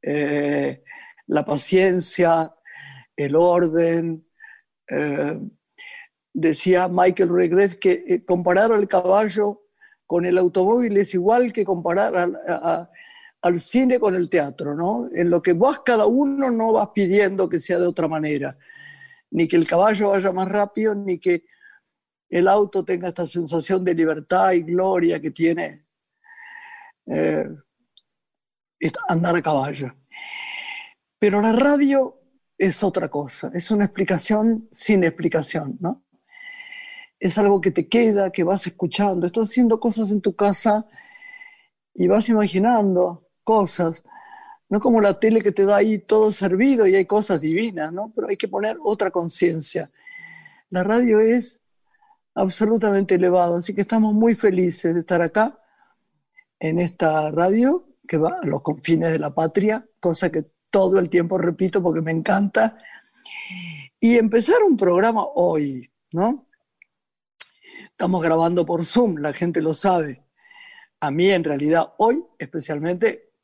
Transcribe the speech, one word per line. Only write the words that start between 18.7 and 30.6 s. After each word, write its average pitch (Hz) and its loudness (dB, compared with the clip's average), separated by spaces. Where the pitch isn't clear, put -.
ni 170 0
que - -4
el 165 4
caballo 202 2
vaya 196 0
más 190 -4
rápido, 208 -2
ni 196 -4
que 175 -2
el 180 0
auto 202 2
tenga 180 -4
esta 170 -6
sensación 170 -4
de 175 0
libertad 165 0
y 170 2
gloria 170 0
que 151 -6
tiene, 165 -4
eh, 156 -2
est-, - -4
andar 170 0
a 165 -2
caballo. 139 -4